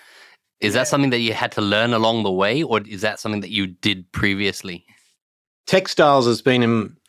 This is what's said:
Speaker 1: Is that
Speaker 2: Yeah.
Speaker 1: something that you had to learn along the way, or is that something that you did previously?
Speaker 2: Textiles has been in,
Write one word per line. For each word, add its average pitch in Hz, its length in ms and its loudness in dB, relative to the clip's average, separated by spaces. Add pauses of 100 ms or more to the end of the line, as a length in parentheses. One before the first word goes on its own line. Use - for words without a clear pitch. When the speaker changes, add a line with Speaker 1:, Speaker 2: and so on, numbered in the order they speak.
(600)
Speaker 1:
Is 107 140 -2
that 123 80 2
Speaker 2:
Yeah. - 20 -2
Speaker 1:
something 139 280 2
that 120 80 0
you 113 120 0
had 120 220 -4
to 113 80 -4
learn 107 320 2
along 113 300 2
the 101 100 0
way, 104 300 0
or 113 180 0
is 104 180 -14
that 104 220 -4
something 107 180 -4
that 95 120 -10
you 101 140 -2
did 92 460 -6
previously? 98 720 -4 (840)
Speaker 2:
Textiles 151 580 4
has 117 160 0
been 127 220 2
in, 113 320 0 (140)